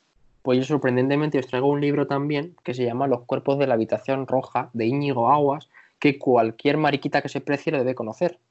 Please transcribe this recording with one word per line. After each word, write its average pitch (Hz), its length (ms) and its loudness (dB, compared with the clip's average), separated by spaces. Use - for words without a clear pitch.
Pues 127 180 2
yo, 127 60 0
sorprendentemente, 139 760 0
os 131 80 -2
traigo 127 220 -2
un 143 140 2
libro 143 240 0
también 147 560 -4
que 127 120 -6
se 123 100 -2
llama 120 220 -2
Los 123 180 0
cuerpos 139 340 -2
de 139 80 2
la 127 80 2
habitación 113 520 -2
roja, 127 480 -2
de 113 120 -2
Íñigo 131 440 0
Aguas, 147 380 2
que 147 200 2
cualquier 123 600 2
mariquita 147 440 0
que 139 80 -6
se 139 100 -6
precie 147 320 -4
lo 147 60 0
debe 127 160 0
conocer. 120 440 -4